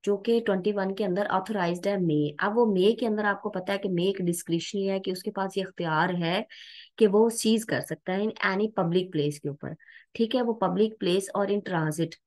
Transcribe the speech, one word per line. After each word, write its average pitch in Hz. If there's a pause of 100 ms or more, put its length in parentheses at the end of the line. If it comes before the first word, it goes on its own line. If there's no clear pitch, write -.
जो 202
कि 233
ट्वेंटी 208
वन 196
के 214
अंदर 196
authorized 185
है, 202
मे। 151
अब 208
वो 240
मे 202
के 233
अंदर 214
आपको 202
पता 190
है 196
कि 196
मे 175
एक 190
discretionary 175
है, 196
कि 196
उसके 190
पास 196
ये 190
इख्तियार 175
है 175 (500)
कि 220
वो 214
seize 220
कर 131
सकता -
है 190
in 214
any 196
public 196
place 165
के 151
ऊपर, 143 (400)
ठीक 226
है। 254
वो 233
public 208
place 190
और 196
in 202
transit 160 (140)